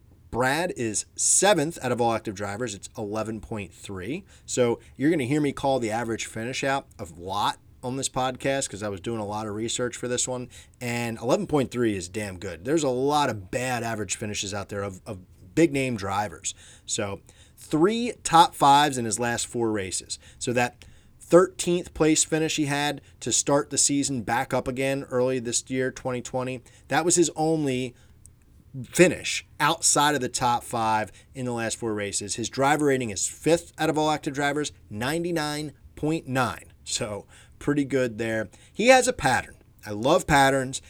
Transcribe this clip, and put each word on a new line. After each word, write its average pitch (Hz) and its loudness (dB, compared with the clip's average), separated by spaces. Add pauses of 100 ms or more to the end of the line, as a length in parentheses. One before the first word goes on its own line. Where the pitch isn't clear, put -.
(320)
Brad 143 0
is 110 -2 (100)
seventh 170 4
out 123 0
of 120 0
all 117 4
active 110 -4
drivers. 101 -6
It's 95 -14
eleven 110 -6
point 101 -10
three. 101 -10 (220)
So 120 2 (160)
you're 143 2
gonna 151 0
hear 147 0
me 139 0
call 135 0
the 110 -2
average 113 -4
finish 117 -8
out 139 -2 (100)
a 107 -12 (120)
lot 101 -2 (260)
on 127 -6
this 135 -4
podcast 131 -2
'cause 98 -10
I 107 -4
was 98 -8
doing 117 -4
a 107 -6
lot 104 -6
of 104 -6
research 113 -4
for 123 -6
this 123 -2
one, 127 -8 (300)
and 120 -4
eleven 165 0
point 139 2
three 117 0
is 90 -6
damn 98 -6
good. 85 -10
There's 151 0
a 143 0
lot 139 2
of 104 -8
bad 123 -2
average 107 -4
finishes 104 -6
out 98 -8
there 101 -6
of, 95 -8
of 98 -10 (340)
big 160 4
name 131 -2
drivers. 98 -4 (300)
So 101 -6 (360)
three 220 2 (100)
top 165 6
fives 143 6
in 120 -2
his 107 -2
last 120 -2
four 117 0
races. 95 -4 (220)
So 123 -2
that 123 -2 (340)
thirteenth 180 4
place 156 4
finish 156 -2
he 151 0
had 143 -2 (180)
to 123 -4
start 143 2
the 139 -6
season 139 2
back 120 -2
up 127 -2
again 135 -2
early 127 0
this 117 -4
year, 131 -2
twenty 123 -6
twenty, 127 -6 (260)
that 143 0
was 175 4
his 170 4
only 143 0 (960)
finish - 2 (140)
outside 147 2
of 131 -2
the 127 -2
top 120 0
five 110 0 (220)
in 131 -6
the 123 -4
last 117 -4
four 113 -2
races. 101 -4
His 113 -4
driver 147 2
rating 131 2
is 95 -4
fifth - 0
out 156 0
of 151 0
all 156 2
active 147 -4
drivers, 143 -2 (180)
ninety-nine 151 -4 (220)
point 156 -2
nine. 123 -2 (120)
So 104 -6 (340)
pretty 143 0
good 127 0
there. 110 -2 (240)
He 214 0
has 254 8
a 254 2
pattern. 117 0 (300)
I 107 -8
love 127 2
patterns. 135 4